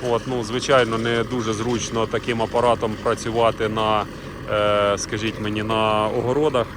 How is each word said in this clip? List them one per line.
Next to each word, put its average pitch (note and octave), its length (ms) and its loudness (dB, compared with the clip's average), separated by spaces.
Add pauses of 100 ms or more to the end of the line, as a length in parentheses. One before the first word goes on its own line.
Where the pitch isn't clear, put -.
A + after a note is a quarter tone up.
От, A#2 180 2
ну, B2 160 -2
звичайно, A#2 540 2
не A#2 260 0
дуже A#2 300 -2
зручно A2+ 540 -2
таким A#2 340 -2
апаратом A#2 640 2
працювати A2+ 680 2
на, G#2+ 340 2 (480)
е, G#2 460 2
скажіть A2 440 -6
мені, G#2+ 220 -2
на A2 440 2
огородах B2 680 0